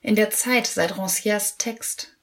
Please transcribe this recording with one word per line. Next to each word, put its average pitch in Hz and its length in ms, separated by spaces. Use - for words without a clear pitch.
In 214 140
der 208 140
Zeit 240 380
seit 175 260
Rancières 202 640
Text - 640